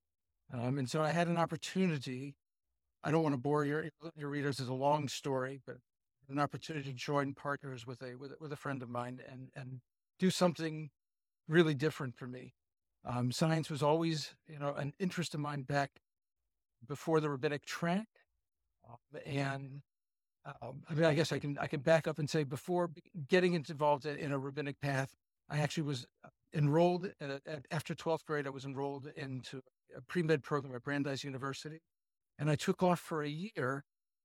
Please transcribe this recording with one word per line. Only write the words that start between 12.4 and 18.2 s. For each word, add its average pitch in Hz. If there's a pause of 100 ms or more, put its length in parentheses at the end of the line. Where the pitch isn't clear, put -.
Um, 123
science 160
was 143
always, 156 (120)
you 151
know, 143
an 143
interest 180
of 156
mine 147
back 139 (1000)
before 156
the 151
rabbinic 143
track. 180 (840)